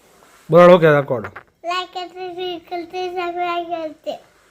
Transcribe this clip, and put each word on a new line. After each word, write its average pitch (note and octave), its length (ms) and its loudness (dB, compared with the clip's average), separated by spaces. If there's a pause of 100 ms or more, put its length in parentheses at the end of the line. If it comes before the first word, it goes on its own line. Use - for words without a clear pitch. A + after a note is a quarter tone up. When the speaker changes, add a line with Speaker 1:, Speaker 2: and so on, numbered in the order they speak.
(500)
Speaker 1:
બોલો, F3 280 8
કહેતા D3+ 220 4
કોડ. A#2+ 240 -6 (400)
Speaker 2:
લાઈક F4+ 300 -6
કરતે, F4+ 400 -12
શેર F4+ 240 -8
કરતે, F4+ 500 -10
સબસ્ક્રાઇબ F4 600 -6
કરતે. D#4+ 500 -10 (320)